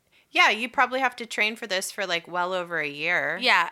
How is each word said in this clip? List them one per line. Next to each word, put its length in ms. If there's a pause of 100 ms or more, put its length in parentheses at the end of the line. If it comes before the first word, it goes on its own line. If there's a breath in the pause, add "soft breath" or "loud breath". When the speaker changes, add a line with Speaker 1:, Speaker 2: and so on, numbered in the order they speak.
(320 soft breath)
Speaker 1:
yeah, 180
you 200
probably 320
have 160
to 80
train 320
for 100
this 240
for, 140
like, 220
well 260
over 260
a 80
year. 540
Speaker 2:
Yeah, 300